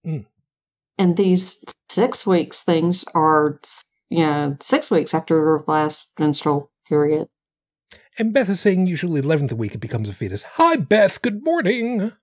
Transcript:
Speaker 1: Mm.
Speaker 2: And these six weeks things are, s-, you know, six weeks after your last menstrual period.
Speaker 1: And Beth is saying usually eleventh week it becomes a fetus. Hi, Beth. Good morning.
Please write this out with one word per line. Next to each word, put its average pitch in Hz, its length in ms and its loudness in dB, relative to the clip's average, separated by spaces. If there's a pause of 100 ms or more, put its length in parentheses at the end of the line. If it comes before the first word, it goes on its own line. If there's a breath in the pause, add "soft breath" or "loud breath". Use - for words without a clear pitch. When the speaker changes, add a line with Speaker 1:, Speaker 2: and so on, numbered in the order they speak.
Speaker 1:
Mm. 151 200 -6 (720)
Speaker 2:
And 180 200 4
these 185 440 2 (280)
six - 360 -2
weeks 175 380 0
things 175 400 0 (100)
are, 156 500 2
s-, - 200 -12 (260)
you 165 160 2
know, 147 360 -2
six - 280 -2
weeks 160 240 2
after 160 220 0
your 156 320 2
last 151 500 -2
menstrual 147 540 -2 (160)
period. 151 400 0 (880 loud breath)
Speaker 1:
And 220 160 -2
Beth 254 140 2
is 190 140 -2
saying 185 260 2
usually 170 320 -2
eleventh 143 320 0
week 113 240 -6
it 107 60 -8
becomes 110 260 -6
a 101 60 -10
fetus. 101 300 -8 (100)
Hi, 330 240 4
Beth. 202 440 2
Good 220 220 -4
morning. 240 800 -2